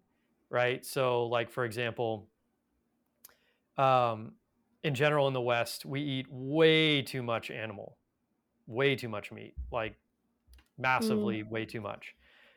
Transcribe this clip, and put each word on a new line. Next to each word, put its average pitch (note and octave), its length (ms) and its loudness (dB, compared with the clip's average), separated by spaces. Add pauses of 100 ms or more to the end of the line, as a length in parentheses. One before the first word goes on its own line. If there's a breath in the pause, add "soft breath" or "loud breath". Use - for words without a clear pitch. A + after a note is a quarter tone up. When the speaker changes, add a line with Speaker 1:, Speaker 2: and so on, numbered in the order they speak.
(500)
Speaker 1:
right? B2 360 0
So, B2 400 0
like, A#2 240 0
for B2+ 140 -4
example, A2+ 640 -4 (1500 soft breath)
um, B2 600 2 (480)
in D3+ 100 0
general D3 320 4
in C3+ 80 0
the B2+ 60 0
West, A#2+ 440 0
we C#3+ 180 -6
eat C3 280 -4
way D3+ 720 4
too B2+ 200 -6
much A#2 280 -2
animal, A2 460 -10 (680)
way C3+ 280 2
too B2 140 -6
much G#2+ 240 -8
meat, G#2+ 240 -16 (160)
like, A2 260 -6 (800)
massively A2+ 640 0
Speaker 2:
Mm. G#2+ 60 -10
Speaker 1:
way A2+ 160 -4
too A2+ 160 -8
much. G#2 340 -10 (420 soft breath)